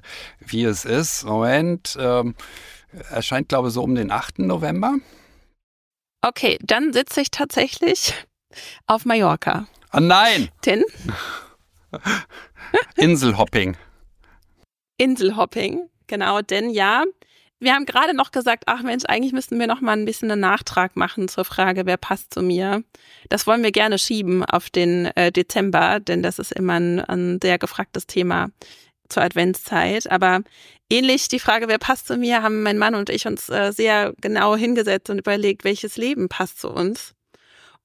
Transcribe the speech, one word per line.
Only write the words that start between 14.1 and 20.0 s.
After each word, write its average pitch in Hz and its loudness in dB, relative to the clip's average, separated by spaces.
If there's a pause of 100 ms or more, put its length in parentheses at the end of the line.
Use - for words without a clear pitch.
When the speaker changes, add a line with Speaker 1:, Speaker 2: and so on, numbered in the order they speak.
Speaker 2:
Inselhopping, 247 0 (180)
genau, 202 0
denn 208 -2
ja, 214 2 (580)
wir 254 4
haben 277 2
gerade 294 2
noch 269 -2
gesagt, 240 0
ach 240 -2
Mensch, 254 -4
eigentlich 262 0
müssten 262 -4
wir 233 0
noch 240 -2
mal 233 0
ein 214 0